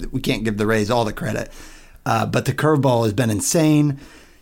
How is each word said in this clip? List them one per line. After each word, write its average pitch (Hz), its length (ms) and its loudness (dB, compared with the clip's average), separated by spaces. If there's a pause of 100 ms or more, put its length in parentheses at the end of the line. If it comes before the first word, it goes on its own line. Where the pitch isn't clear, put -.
(120)
we 135 100 -4
can't 117 220 -4
give 110 140 -2
the 107 100 0
Rays 107 240 2
all 120 140 2
the 104 80 -4
credit. 113 380 -6 (540)
Uh, 110 200 0
but 113 200 -2
the 127 80 -2
curveball 135 500 2
has 110 100 0
been 117 160 0
insane. 147 680 2 (420)